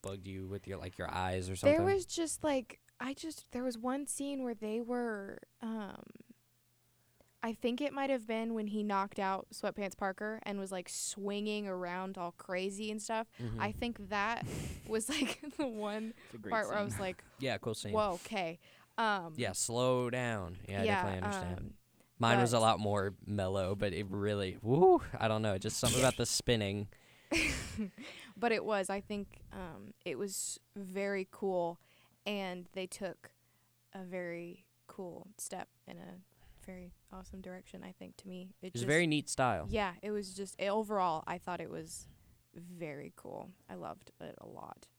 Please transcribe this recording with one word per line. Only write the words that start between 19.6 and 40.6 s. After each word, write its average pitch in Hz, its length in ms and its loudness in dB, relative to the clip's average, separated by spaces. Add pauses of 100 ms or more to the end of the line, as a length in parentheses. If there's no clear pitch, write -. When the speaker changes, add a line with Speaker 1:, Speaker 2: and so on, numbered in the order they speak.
Speaker 1:
down. 110 460 0 (120)
Yeah, 98 120 0
I - 40 4
Speaker 2:
yeah, 202 180 6
Speaker 1:
definitely 95 240 0
understand. 185 320 -2
Speaker 2:
um, - 160 -8 (440)
Speaker 1:
Mine 117 220 8
was 120 120 6
a 120 40 6
Speaker 2:
but 110 60 8
Speaker 1:
lot 110 180 8
more 101 340 2 (120)
mellow, 95 500 2
but 101 160 2
it 98 180 -2
really, 101 520 0
woo, 175 400 8 (180)
I 113 80 4
don't 110 140 4
know, 104 160 4
just 107 200 -2
something 127 220 4
about 127 160 6
Speaker 2:
<laughs> - 0 -
Speaker 1:
the 120 100 2
spinning. 104 640 2 (1500)
Speaker 2:
But 226 140 4
it 214 120 2
was, 202 260 2
I 196 100 0
think, 202 400 -6 (120)
um, 160 420 -10 (100)
it 135 140 -2
was - 400 -4 (180)
very 196 540 -2
cool, 175 480 0 (480)
and 185 460 -4
they 185 140 -4
took - 440 -8 (640)
a 190 100 -10
very 180 640 -8 (220)
cool 180 400 -10 (100)
step - 300 -8 (200)
in 180 100 -12
a 180 220 -14 (460)
very 180 260 -14 (200)
awesome 190 280 -12
direction, 185 420 -12
I 185 100 -12
think, 180 260 -14
to 196 100 -16
me. 185 220 -12 (100)
It 185 80 -10
Speaker 1:
It 185 60 -10
was 120 80 0
a - 20 0
Speaker 2:
just 123 40 0
Speaker 1:
very 165 180 8
neat 151 240 2
style. 107 400 2
Speaker 2:
Yeah, 202 220 2 (100)
it 208 80 -4
was 202 240 -4
just, 196 260 -8